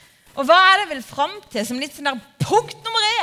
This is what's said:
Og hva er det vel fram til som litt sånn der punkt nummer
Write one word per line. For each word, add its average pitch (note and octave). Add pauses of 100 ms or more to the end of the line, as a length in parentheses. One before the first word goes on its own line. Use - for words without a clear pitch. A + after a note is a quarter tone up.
(380)
Og C4+
hva E4 (120)
er G4
det E4+
vel C4
fram D#4 (180)
til A3
som B3
litt D4
sånn C#4+
der B3 (200)
punkt -
nummer A4+ (140)